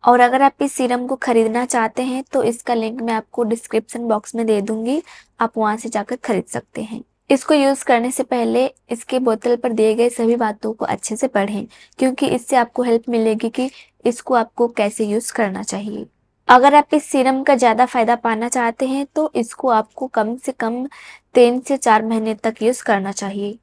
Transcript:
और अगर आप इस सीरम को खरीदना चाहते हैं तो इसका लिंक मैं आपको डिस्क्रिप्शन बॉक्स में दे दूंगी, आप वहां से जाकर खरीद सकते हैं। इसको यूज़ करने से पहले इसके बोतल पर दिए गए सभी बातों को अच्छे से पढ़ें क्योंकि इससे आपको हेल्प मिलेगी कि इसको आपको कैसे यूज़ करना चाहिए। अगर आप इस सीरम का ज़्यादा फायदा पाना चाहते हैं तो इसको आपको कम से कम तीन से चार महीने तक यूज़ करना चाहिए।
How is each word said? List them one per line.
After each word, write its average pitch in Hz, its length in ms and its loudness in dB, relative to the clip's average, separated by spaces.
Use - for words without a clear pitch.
और 247 160 6
अगर 247 220 4
आप 277 200 2
इस 277 120 -2
सीरम 247 340 -2
को 262 100 -2
खरीदना 226 480 0
चाहते 240 380 -2
हैं 262 200 -4
तो 262 100 2
इसका 240 300 -2
लिंक 226 280 -4
मैं 226 120 -2
आपको 220 300 -4
डिस्क्रिप्शन 226 640 -4
बॉक्स 214 280 -2
में 226 100 -2
दे 214 160 2
दूंगी, 226 400 -4
आप 226 180 -2
वहां 214 200 0
से 233 120 -10
जाकर 214 260 -6
खरीद 196 300 -2
सकते - 360 -12
हैं। 220 200 -10
इसको 277 240 2
यूज़ 277 320 2
करने 247 260 2
से 254 140 -4
पहले 240 400 0
इसके 240 300 -4
बोतल 240 360 0
पर 240 160 -4
दिए 220 240 2
गए 233 140 2
सभी 233 260 0
बातों 220 380 -4
को - 120 -6
अच्छे - 300 -6
से 254 120 -2
पढ़ें 202 380 -2
क्योंकि 262 280 0
इससे 247 280 -2
आपको 240 280 0
हेल्प 233 260 0
मिलेगी 226 400 0
कि 254 200 -4
इसको 247 280 -2
आपको 240 360 0
कैसे 214 360 -2
यूज़ 208 280 -4
करना 196 300 -4
चाहिए। 208 420 -8
अगर 254 280 8
आप 294 180 4
इस 294 120 2
सीरम 262 380 0
का 277 120 4
ज़्यादा 233 300 4
फायदा 240 320 2
पाना 226 320 -2
चाहते 240 380 -2
हैं 269 180 -4
तो 302 200 0
इसको 240 340 -4
आपको 220 400 -2
कम 220 280 -2
से - 140 -8
कम 240 340 -4
तीन 247 240 6
से 269 180 -2
चार 220 280 4
महीने 220 300 -2
तक 226 260 -4
यूज़ 240 220 0
करना 196 300 0
चाहिए। 202 500 -6